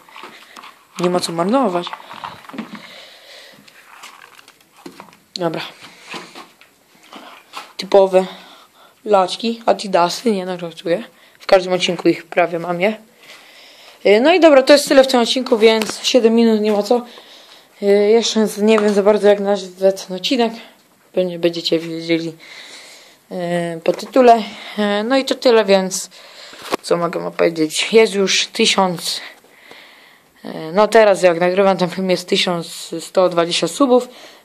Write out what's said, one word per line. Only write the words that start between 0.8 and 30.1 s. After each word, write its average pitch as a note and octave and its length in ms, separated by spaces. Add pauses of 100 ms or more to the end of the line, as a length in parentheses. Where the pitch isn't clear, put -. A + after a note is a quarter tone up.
Nie F3 100
ma F3+ 100
co F3 120
marnować. F3+ 560 (3500)
Dobra. E3 280 (2250)
Typowe F#3+ 480 (800)
laczki, G#3 600
adidasy, F#3 640
nie, F#3+ 140
no, F3+ 140
żartuję. E3+ 440 (360)
W - 60
każdym F#3 280
odcinku F3 360
ich - 160
prawie F3 340
mam E3+ 220
je. A3 160 (1080)
E, G3+ 160
no D4 140
i F#4+ 60
dobra, C#4+ 240
to D4 100
jest C#4+ 140
tyle C4+ 160
w C4 40
tym B3+ 120
odcinku, A#3+ 380
więc A3 460
siedem A3+ 320
minut, A3+ 260
nie G#3+ 100
ma G3+ 120
co. A#3+ 220 (760)
E, G3+ 40
jeszcze G#3 600 (100)
nie G#3+ 220
wiem G#3 140
za G3 100
bardzo, G3+ 240
jak G3+ 120
nazwać F#3+ 680
ten F#3 120
odcinek. A3+ 360 (580)
Pewnie F3+ 280
będziecie E3+ 400
wiedzieli, E3 560 (960)
e, E3+ 520
po F3 100
tytule. A#3 500 (340)
E, G#3 260
no B3+ 140
i C4 80
to C4+ 100
tyle, A3+ 300
więc F#3+ 440 (720)
co E3+ 160
mogę E3+ 220
wam E3+ 120
powiedzieć? E3 600
Jest A3 200
już G3 340
tysiąc, F#3+ 720 (1200)